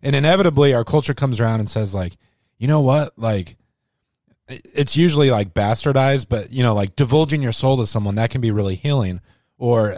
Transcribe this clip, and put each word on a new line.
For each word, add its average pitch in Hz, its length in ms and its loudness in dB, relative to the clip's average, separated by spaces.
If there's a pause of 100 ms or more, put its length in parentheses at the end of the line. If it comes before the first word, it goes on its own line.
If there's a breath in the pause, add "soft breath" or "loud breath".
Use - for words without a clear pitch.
And 139 140 -2
inevitably 147 580 4
our 117 120 0
culture 147 280 0
comes 123 280 -2
around 113 180 0
and 104 100 -4
says, 104 240 -4
like, 90 220 -6 (420)
"You 123 120 -2
know 151 100 2
what? 139 400 0
Like," 104 380 -4 (920)
i-, - 140 -18 (120)
it's 143 220 -2
usually, 151 340 4
like, 104 240 0
bastardized, 135 760 0
but, 110 240 -6
you 127 100 0
know, 113 100 4
like, 101 220 -2
divulging 143 460 2
your 120 100 -2
soul 131 260 0
to 117 80 -2
someone, 101 300 -4
that 113 140 0
can 135 100 -4
be 113 120 0
really 98 240 0
healing. 101 440 -2 (380)
Or, 113 400 2